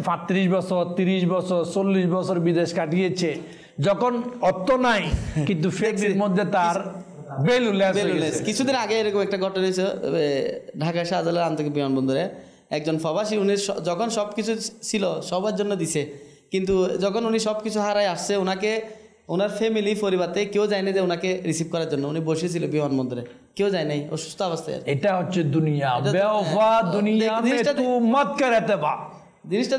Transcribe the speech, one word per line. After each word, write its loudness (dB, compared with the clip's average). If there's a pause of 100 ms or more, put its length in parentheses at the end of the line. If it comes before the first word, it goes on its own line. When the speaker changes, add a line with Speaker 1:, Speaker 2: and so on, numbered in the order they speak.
Speaker 1:
পাঁত্রিশ 2
বছর, 2 (120)
তিরিশ 2
বছর, 0
চল্লিশ 2
বছর 0
বিদেশ 2
কাটিয়েছে, 0 (420)
যখন 2 (180)
অর্থ 2
নাই, 2 (240)
Speaker 2:
<laughs> -2
Speaker 1:
কিন্তু 0
ফ্যামিলির 0
Speaker 2:
দেখছি। 0
Speaker 1:
মধ্যে 2
তার 2
Speaker 2:
কিছু -8
Speaker 1:
বেলুলেস 4
হয়ে 0
Speaker 2:
বেলুলেস। 0
Speaker 1:
গেছে। -4
Speaker 2:
কিছুদিন 0
আগে 0
এরকম 0
একটা -2
ঘটনা 0
হয়েছে, 0
এ, 0 (200)
ঢাকা 0
শাহজালাল 0
আন্তর্জাতিক 0
বিমানবন্দরে 0 (420)
একজন -2
প্রবাসী, -2
উনি 2
স-, -4
যখন -2
সব -2
কিছু -2 (260)
ছিল -2
সবার -2
জন্য 0
দিছে, -2 (440)
কিন্তু 2
যখন 0
উনি 2
সব -2
কিছু -2
হারায় 2
আসছে, -2
ওনাকে -2 (320)
ওনার 2
ফ্যামিলি, 2 (120)
পরিবার 0
থেকে 0
কেউ 2
যায় 0
না 0
যে 2
ওনাকে -2 (200)
রিসিভ -2
করার -2
জন্য। -2
উনি -4 (100)
বসেছিল -2 (120)
বিমানবন্দরে, -2 (340)
কেউ 2
যায় -2
নাই, -2 (140)
অসুস্থ -8 (120)
অবস্থায় -6
আর -10
কি। -8
Speaker 1:
এটা 0
হচ্ছে -2 (160)
দুনিয়া, 2 (100)
Speaker 2:
এটা 0
তো, 2
Speaker 1:
বেওফা 4
Speaker 2:
হ্যাঁ, 6 (160)
Speaker 1:
দুনিয়া 2
Speaker 2:
দেখ, 0
Speaker 1:
মে 4
Speaker 2:
জিনিসটা 2
Speaker 1:
তু 2
Speaker 2:
দেখ, 2 (120)
Speaker 1:
মত 4 (120)
কর 4
এতবা। 0 (580)
Speaker 2:
জিনিসটা 0